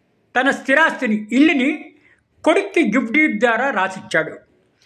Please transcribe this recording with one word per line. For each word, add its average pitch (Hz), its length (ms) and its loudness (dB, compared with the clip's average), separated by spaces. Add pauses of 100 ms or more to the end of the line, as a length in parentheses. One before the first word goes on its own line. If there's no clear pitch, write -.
(400)
తన 269 100 2
స్థిరాస్తిని, 262 840 0
ఇల్లుని 285 600 2 (520)
కొడుక్కి 330 520 2
గిఫ్ట్ 226 160 -2
డీడ్ 302 280 0
ద్వారా 240 300 0
రాసిచ్చాడు. 185 600 -4 (560)